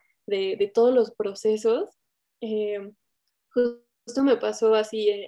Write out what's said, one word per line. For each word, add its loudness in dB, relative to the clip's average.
de, -4
de 0
todos 2
los 2
procesos, -2
eh, -4
justo -2
me 4
pasó 0
así 0
en, -2